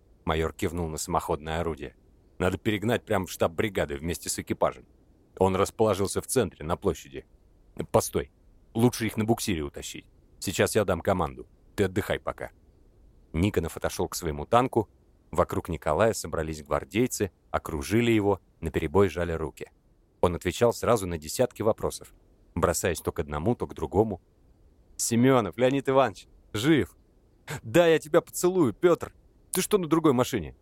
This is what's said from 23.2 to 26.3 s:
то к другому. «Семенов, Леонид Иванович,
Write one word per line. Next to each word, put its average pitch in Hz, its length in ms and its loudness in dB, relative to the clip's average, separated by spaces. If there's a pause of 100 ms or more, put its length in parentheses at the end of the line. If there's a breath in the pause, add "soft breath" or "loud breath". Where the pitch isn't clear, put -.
то 85 100 -8
к - 80 -12
другому. 90 480 -2 (720)
«Семенов, 117 640 2
Леонид 127 300 2
Иванович, 131 400 2 (240)